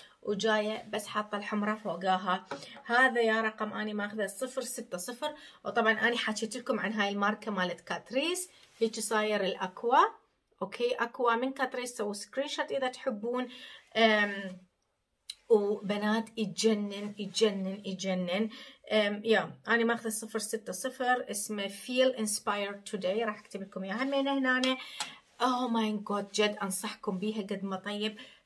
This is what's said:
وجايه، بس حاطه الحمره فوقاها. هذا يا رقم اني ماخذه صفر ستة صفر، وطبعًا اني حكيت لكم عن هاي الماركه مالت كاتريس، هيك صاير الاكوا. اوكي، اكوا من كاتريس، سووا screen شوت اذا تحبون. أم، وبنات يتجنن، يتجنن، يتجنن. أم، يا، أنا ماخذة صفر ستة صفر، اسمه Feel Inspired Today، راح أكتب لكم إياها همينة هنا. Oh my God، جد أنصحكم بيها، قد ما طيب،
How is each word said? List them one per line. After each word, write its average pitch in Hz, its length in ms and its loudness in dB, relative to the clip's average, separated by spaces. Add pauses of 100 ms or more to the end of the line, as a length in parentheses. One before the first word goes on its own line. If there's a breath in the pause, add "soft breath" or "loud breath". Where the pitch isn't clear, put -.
(220 loud breath)
وجايه، 214 680 0
بس 214 160 -4
حاطه 208 320 -4
الحمره 208 360 0
فوقاها. 185 720 0 (380 loud breath)
هذا 240 360 6
يا 220 200 4
رقم 214 320 -2
اني 214 220 -4
ماخذه 208 320 -2
صفر 254 360 -6
ستة 220 360 -8
صفر، 302 360 -6 (300 loud breath)
وطبعًا 220 280 4
اني 233 260 2
حكيت 220 380 -2
لكم 247 240 -2
عن 196 120 -2
هاي 208 160 0
الماركه 208 420 0
مالت 180 300 -2
كاتريس، 277 720 -2 (280 loud breath)
هيك 226 220 0
صاير 214 440 2
الاكوا. 202 540 2 (640)
اوكي، 240 320 0
اكوا 233 400 2
من 262 180 0
كاتريس، 254 440 -4
سووا 208 160 -2
screen 269 360 -4
شوت 285 240 -4
اذا 262 160 0
تحبون. 247 600 -4 (480 loud breath)
أم، 202 600 4 (920)
وبنات 208 920 2
يتجنن، 208 800 0
يتجنن، 196 640 0
يتجنن. 190 640 -2 (440 loud breath)
أم، 208 320 2
يا، 196 340 2 (100)
أنا 233 160 4
ماخذة 233 240 0
صفر 220 300 -4
ستة 214 340 -4
صفر، 247 580 0
اسمه 202 380 -4
Feel 247 480 2
Inspired 202 760 -2
Today، 190 120 -4
راح 208 340 0
أكتب - 240 -12
لكم 190 220 -8
إياها 208 180 -4
همينة 277 360 2
هنا. 262 380 4 (640 loud breath)
Oh 247 300 2
my 214 400 0
God، 202 240 -2
جد 208 280 2
أنصحكم 190 560 -4
بيها، 214 240 -2
قد 196 220 -4
ما 190 120 -4
طيب، 208 420 -4 (260 loud breath)